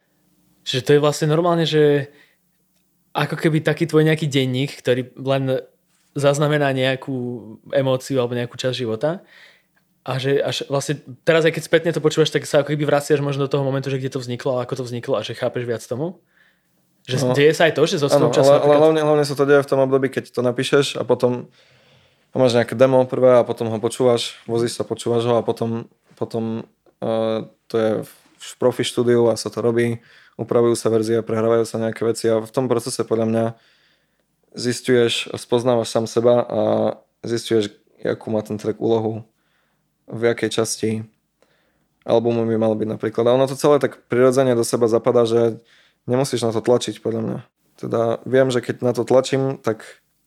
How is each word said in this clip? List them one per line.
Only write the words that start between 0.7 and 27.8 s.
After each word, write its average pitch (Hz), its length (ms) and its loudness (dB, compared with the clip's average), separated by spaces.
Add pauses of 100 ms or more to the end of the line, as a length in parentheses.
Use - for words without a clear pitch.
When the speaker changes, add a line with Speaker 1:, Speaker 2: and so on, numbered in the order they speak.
Speaker 1:
to - 140 0
je 147 80 4
vlastne 151 240 0
normálne, 165 400 2
že 147 400 2 (1040)
ako 147 240 -4
keby 156 240 0
taký 156 240 -2
tvoj 156 240 2
nejaký 156 240 0
denník, 131 480 -2
ktorý 127 340 -2
len 135 460 -2 (560)
zaznamená 143 560 2
nejakú 131 420 -2 (540)
emóciu 135 500 -2
alebo 120 140 -2
nejakú 120 240 -6
časť 127 200 -4
života 127 460 -4 (840)
a 131 160 -6
že 135 180 0
až - 300 -4
vlastne 139 320 -4 (240)
teraz, 165 240 4
aj 156 80 2
keď 156 80 -6
spätne 165 280 0
to 156 120 -4
počúvaš, 156 240 2
tak 135 160 -2
sa 147 160 0
ako 147 160 -2
keby 147 80 -4
vraciaš 143 360 2
možno 143 280 -2
do - 40 -12
toho 143 120 0
momentu, 135 240 -4
že 135 100 -4
kde 131 140 -6
to 135 80 -6
vzniklo 123 400 -6
a 123 40 -4
ako 127 200 -8
to - 0 -
vzniklo 117 320 -4
a 104 80 -2
že - 80 -10
chápeš 123 320 -4
viac 117 180 -4
tomu? 147 380 -8 (840)
Že 127 180 -4
Speaker 2:
No. 127 120 2
Speaker 1:
deje 143 180 6
sa 165 160 2
aj 151 80 0
to, 139 80 2
že 170 160 0
zo 143 80 0
Speaker 2:
Áno, 135 240 4
Speaker 1:
času 139 160 4
Speaker 2:
ale, 139 40 8
ale 147 60 8
Speaker 1:
napríklad 147 220 4
Speaker 2:
hlavne, 156 240 4
hlavne 151 220 2
sa 139 100 -6
to 139 80 0
deje 139 180 6
v 135 80 -10
tom 135 100 2
období, 135 280 2
keď 123 240 -4
to - 80 -4
napíšeš 127 560 0
a 123 80 -6
potom 123 480 0 (800)
máš 127 240 2
nejaké 117 180 0
demo 131 300 4
prvé 127 380 4
a 110 60 -4
potom 117 200 -6
ho 110 100 -4
počúvaš, 117 680 -2
vozíš 117 320 -4
sa, 104 60 -6
počúvaš 117 420 -4
ho 120 100 0
a 113 80 0
potom, 117 420 -6 (280)
potom, 113 500 -8 (360)
eh, 113 400 -4 (280)
to - 80 -6
je 110 160 0 (100)